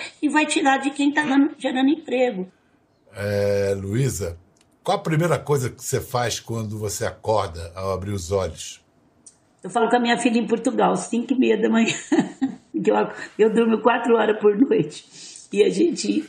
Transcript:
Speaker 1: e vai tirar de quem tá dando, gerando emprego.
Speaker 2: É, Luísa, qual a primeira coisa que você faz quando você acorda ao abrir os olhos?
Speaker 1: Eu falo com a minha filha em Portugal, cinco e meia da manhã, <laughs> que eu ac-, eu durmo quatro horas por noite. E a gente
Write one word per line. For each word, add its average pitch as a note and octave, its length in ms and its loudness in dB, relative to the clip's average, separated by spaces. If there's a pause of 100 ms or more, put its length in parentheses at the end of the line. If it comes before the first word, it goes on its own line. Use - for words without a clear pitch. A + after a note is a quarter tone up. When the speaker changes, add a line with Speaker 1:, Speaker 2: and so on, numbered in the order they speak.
(220)
Speaker 1:
e D4+ 60 0
vai D4+ 180 2
tirar C#4 340 2
de C4 100 -4
quem C#4+ 240 0
tá D4+ 100 0
dando, C#4 340 2
gerando C4 300 0
emprego. B3 580 0 (680)
Speaker 2:
É, G2+ 580 0
Luísa, G2 640 -2 (460)
qual F#3+ 140 0
a G3 40 -10
primeira D#3 380 0
coisa C3 300 -2
que - 120 -14
você A#2 200 -4
faz A#2+ 400 -4
quando A2 360 -8
você G#2+ 280 -6
acorda F#2 680 -2
ao F#2+ 200 -4
abrir F#2+ 180 -6
os G2 220 -4
olhos? F2+ 500 -4 (800)
Speaker 1:
Eu F#3+ 60 -10
falo A3 200 0
com B3 60 4
a B3 60 4
minha A#3 160 2
filha A#3+ 200 0
em A#3 80 2
Portugal, G#3+ 520 2
cinco A#3+ 360 -4
e A#3+ 60 2
meia A3+ 200 4
da A3 100 2
manhã, A3+ 240 2 (420)
<laughs> - 480 -6
que G#3+ 80 4
eu G#3+ 60 4
ac-, G#3 180 -2 (240)
eu A3 140 6
durmo A3 280 4
quatro A#3+ 340 2
horas G#3+ 260 2
por G#3 160 4
noite. - 480 0 (480)
E G3+ 100 4
a F#3+ 60 6
gente G#3 600 0